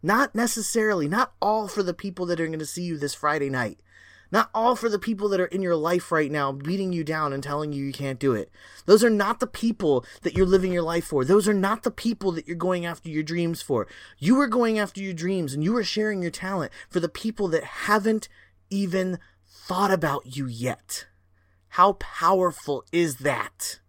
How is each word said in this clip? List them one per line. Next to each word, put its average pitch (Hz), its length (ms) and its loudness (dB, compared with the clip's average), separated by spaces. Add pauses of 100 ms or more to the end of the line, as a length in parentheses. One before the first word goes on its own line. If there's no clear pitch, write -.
Not 226 320 2
necessarily, 214 720 0
not 214 340 -2
all 208 260 0
for 202 140 -4
the 180 140 0
people 180 320 -6
that 170 120 -2
are 165 80 0
gonna 156 180 -6
see 175 180 -8
you 170 160 -4
this 143 160 -4
Friday 147 340 -2
night. 127 300 -2 (520)
Not 214 220 2
all 226 220 2
for 226 140 -2
the 208 100 0
people 208 300 -4
that 196 100 2
are 180 80 2
in 190 160 -4
your 175 120 2
life 170 360 0
right 156 180 2
now 143 220 0
beating 180 420 -4
you 165 100 -2
down 151 300 -2
and 139 80 -4
telling 147 320 -4
you 139 100 -4
you 139 80 -4
can't 135 280 -6
do 139 140 4
it. 104 180 -4 (340)
Those 208 180 8
are 240 60 6
not 208 300 0
the - 80 0
people 170 580 0 (160)
that - 160 -2
you're 190 80 6
living 185 260 4
your 175 120 0
life 165 220 -2
for. 135 200 0
Those 196 220 6
are 214 60 4
not 196 280 2
the - 80 0
people 208 440 -2
that 160 140 -8
you're 170 80 -6
going 180 300 -2
after 165 240 -10
your 156 140 -2
dreams 170 400 -2
for. 117 240 -2 (320)
You 226 200 4
are 277 80 4
going 226 300 2
after 196 240 -4
your 190 120 -6
dreams 170 420 -2
and 151 80 -2
you 202 140 2
are 226 60 -2
sharing 214 380 -2
your 170 80 -4
talent 185 420 -6 (180)
for 180 100 -2
the 170 100 -2
people 214 380 -4
that 160 160 0
haven't 214 680 0 (400)
even 185 480 -2 (500)
thought 190 220 0
about 143 480 0
you 139 80 -4
yet. 120 640 -8 (640)
How 190 240 6
powerful 170 1000 0
is 165 260 2
that? 127 720 -4